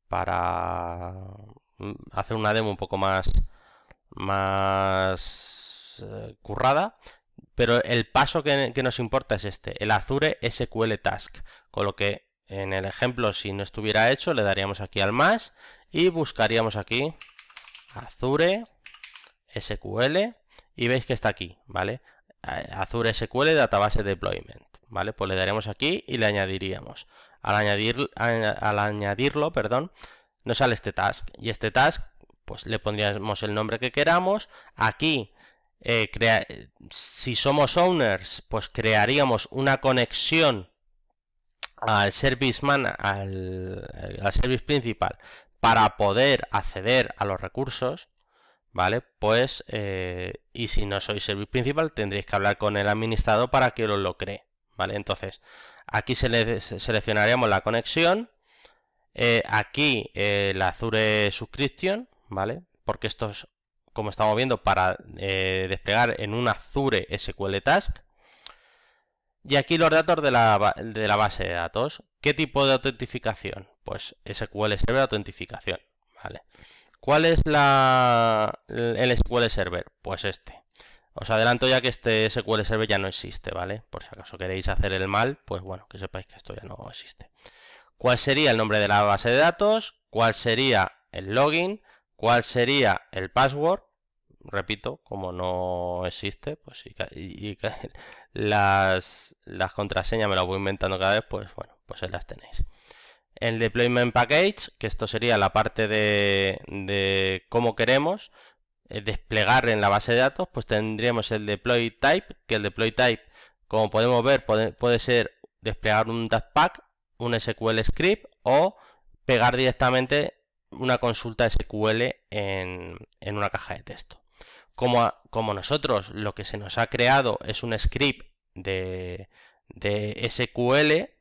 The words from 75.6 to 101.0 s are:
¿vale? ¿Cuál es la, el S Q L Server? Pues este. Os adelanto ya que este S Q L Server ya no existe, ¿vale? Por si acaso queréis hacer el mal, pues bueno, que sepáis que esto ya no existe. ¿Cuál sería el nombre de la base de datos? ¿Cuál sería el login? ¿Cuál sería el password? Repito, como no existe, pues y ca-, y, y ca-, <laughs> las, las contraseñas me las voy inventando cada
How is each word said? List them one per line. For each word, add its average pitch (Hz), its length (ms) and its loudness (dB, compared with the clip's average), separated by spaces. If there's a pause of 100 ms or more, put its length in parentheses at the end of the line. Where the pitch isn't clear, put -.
¿vale? - 200 -14 (560)
¿Cuál 151 260 4
es 165 220 4
la, 127 1200 4
el 117 460 0
S 117 100 4
Q 120 160 2
L 117 100 4
Server? 90 380 -2 (160)
Pues 95 220 -8
este. - 360 -8 (540)
Os 104 160 -8
adelanto 120 380 2
ya 131 120 4
que 127 80 -2
este 110 380 2
S 113 160 -2
Q 110 140 0
L 104 80 0
Server 110 240 0
ya 101 100 2
no 95 80 -2
existe, - 460 -10
¿vale? 92 360 -8
Por - 140 -14
si - 80 -20
acaso - 260 -18
queréis 92 320 -4
hacer 98 240 0
el 95 140 0
mal, 113 380 0
pues 92 180 -8
bueno, 92 260 -14
que 98 100 -18
sepáis 95 280 -12
que - 80 -20
esto - 180 -18
ya - 120 -14
no - 260 -16
existe. - 400 -20 (640)
¿Cuál 123 220 2
sería 139 320 2
el 117 60 4
nombre 107 240 2
de 101 80 2
la 104 160 6
base 101 260 2
de 123 60 4
datos? 202 640 2 (100)
¿Cuál 113 240 2
sería 117 560 2 (220)
el 98 240 -6
login? 165 440 0 (360)
¿Cuál 117 260 2
sería 120 600 2 (100)
el 95 180 -6
password? 147 520 0 (640)
Repito, 107 540 -6
como 92 300 -8
no 90 720 -4
existe, 101 500 -8
pues - 300 -20
y - 80 -20
ca-, - 160 -8
y, 95 380 -12
y 101 80 -10
ca-, - 220 -8 (280)
<laughs> - 260 -20
las, 98 1120 2
las 92 280 -4
contraseñas 104 560 -2
me 95 80 2
las 92 80 2
voy 95 140 -4
inventando 98 400 -4
cada 95 160 2